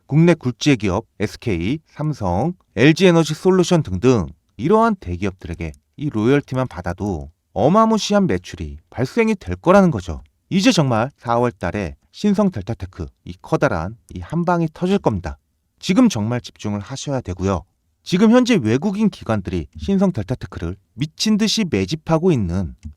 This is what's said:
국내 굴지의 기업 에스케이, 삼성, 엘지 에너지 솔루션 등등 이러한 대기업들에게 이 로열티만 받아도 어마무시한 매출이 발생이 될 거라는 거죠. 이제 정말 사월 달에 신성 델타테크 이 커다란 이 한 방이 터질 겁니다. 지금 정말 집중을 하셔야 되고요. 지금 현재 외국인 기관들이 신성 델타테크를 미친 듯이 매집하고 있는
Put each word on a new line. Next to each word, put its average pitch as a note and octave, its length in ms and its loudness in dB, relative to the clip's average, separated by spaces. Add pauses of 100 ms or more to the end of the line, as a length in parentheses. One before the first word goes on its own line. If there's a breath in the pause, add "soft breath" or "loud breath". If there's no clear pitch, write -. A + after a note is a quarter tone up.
국내 E3 280 4
굴지의 C#3 440 0
기업 G2+ 280 -2 (140)
에스케이, G#2 680 -4
삼성, C3 640 -4 (240)
엘지 D#3 280 6
에너지 E3 280 4
솔루션 F3+ 500 2
등등 F#2+ 440 2 (280)
이러한 G#3+ 400 0
대기업들에게 F2 800 -8 (240)
이 C#3+ 120 -6
로열티만 B2+ 580 0
받아도 F2 640 -8 (200)
어마무시한 G3+ 760 2
매출이 E2 500 -6 (120)
발생이 A3 460 -2
될 F2+ 220 -8
거라는 F#3 340 4
거죠. D#2+ 300 -6 (280)
이제 G3 220 2
정말 C3 460 0
사월 A#2+ 340 0
달에 F2 460 -6 (160)
신성 G3+ 380 0
델타테크 - 540 -8 (200)
이 F2 160 -14
커다란 A2+ 560 -2 (180)
이 F2+ 60 -10
한 E3 240 -4
방이 E3+ 280 0
터질 F#3+ 240 0
겁니다. F#2 400 -4 (400)
지금 A#3 300 4
정말 A#2 320 -4
집중을 G#2 400 -8
하셔야 C3 400 -8
되고요. F#2 460 -4 (360)
지금 G#3+ 300 2
현재 B3 240 4
외국인 F3+ 540 0
기관들이 F#2 580 -4 (100)
신성 G3 360 0
델타테크를 - 640 -6 (160)
미친 G3 440 -2
듯이 G#3+ 320 0
매집하고 D#3 640 0
있는 F#2 440 -2 (220)